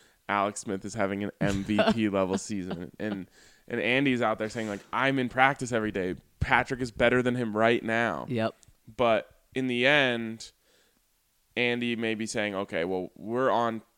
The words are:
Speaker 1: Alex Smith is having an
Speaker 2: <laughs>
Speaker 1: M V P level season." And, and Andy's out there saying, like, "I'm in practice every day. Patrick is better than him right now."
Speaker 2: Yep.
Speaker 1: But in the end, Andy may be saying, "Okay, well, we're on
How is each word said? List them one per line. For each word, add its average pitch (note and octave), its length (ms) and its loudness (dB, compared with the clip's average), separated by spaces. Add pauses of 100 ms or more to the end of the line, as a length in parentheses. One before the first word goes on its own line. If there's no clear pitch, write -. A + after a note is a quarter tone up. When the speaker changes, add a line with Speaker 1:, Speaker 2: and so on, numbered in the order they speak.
(280)
Speaker 1:
Alex G2+ 320 0
Smith G2 240 -8
is G2+ 100 -10
having G2+ 300 0
an G2+ 120 -4
Speaker 2:
<laughs> - 40 -8
Speaker 1:
M G2 240 0
V G#2+ 160 2 (120)
P A2 160 2
level F#2+ 300 2
season." F#2 640 -8
And, G2+ 280 -6 (380)
and A#2 140 -6
Andy's B2 420 2
out A2 160 0
there A2 100 -4
saying, A2 200 -6
like, G2+ 120 -6 (120)
"I'm C3+ 260 0
in B2+ 100 0
practice C3 440 2
every G#2+ 180 0
day. F#2+ 240 -2 (240)
Patrick B2 420 2
is A#2+ 120 -4
better B2 280 4
than B2 140 2
him A2+ 220 -2
right A2+ 260 4
now." A2 460 -2
Speaker 2:
Yep. A2 260 -2 (420)
Speaker 1:
But A2+ 320 2 (280)
in C3 100 -2
the B2 200 2
end, A#2+ 680 2 (1040)
Andy A#2+ 400 0
may A2+ 180 -2
be A2 120 -6
saying, G#2 280 -4
"Okay, F#2+ 300 -2
well, F#2 320 -4
we're A#2 340 0
on A2+ 320 0 (160)